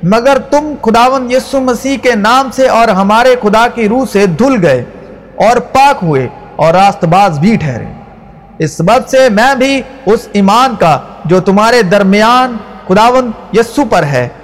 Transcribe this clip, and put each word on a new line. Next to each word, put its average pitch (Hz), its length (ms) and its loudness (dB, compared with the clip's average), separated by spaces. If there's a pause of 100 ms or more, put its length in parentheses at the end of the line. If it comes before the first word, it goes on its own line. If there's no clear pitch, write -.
(140)
مگر 247 240 2 (140)
تم 294 300 -2
خداوند 247 500 0
یسوع 262 300 -2
مسیح 254 420 -4
کے 247 140 0
نام 247 360 0
سے 262 160 0
اور 226 180 2 (140)
ہمارے 226 400 2
خدا 214 340 2
کی 226 140 -2
روح 254 220 0
سے 202 140 2 (140)
دھل 269 220 2
گئے 135 220 2 (600)
اور 240 120 4 (160)
پاک 269 300 2
ہوئے 135 240 -2 (280)
اور 160 180 0
راست 190 400 2
باز 185 260 2
بھی 214 180 2
ٹھہرے۔ 123 280 -6 (760)
اس 156 180 -6
سبب 208 300 0
سے 262 220 2
میں 226 260 2
بھی 262 260 -2 (240)
اس 220 280 0
ایمان 208 460 2
کا - 180 2 (280)
جو 180 160 2
تمہارے 208 400 2 (100)
درمیان 214 680 2 (300)
خداوند 233 720 0
یسوع 233 320 0
پر 190 160 2
ہے 127 220 -2 (160)